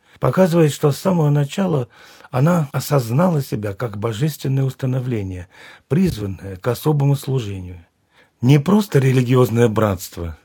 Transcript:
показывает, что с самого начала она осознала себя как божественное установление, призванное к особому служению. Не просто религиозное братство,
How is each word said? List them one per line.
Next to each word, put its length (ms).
показывает, 520
что 180
с 60
самого 320
начала 600
она 420
осознала 680
себя 320
как 240
божественное 640
установление, 840
призванное 680
к 100
особому 480
служению. 720
Не 180
просто 420
религиозное 680
братство, 760